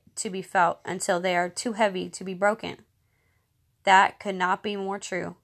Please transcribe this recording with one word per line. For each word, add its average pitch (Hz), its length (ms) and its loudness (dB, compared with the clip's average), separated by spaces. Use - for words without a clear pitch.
to 220 120 -6
be 185 120 -6
felt 175 420 2
until 180 380 -2
they 180 160 0
are 180 100 2
too 208 260 -6
heavy 185 360 0
to 185 160 -14
be 196 80 -6
broken." 208 500 -2
That 190 360 4
could 196 160 -6
not 185 260 0
be 208 140 -6
more 196 240 -6
true. 175 440 -8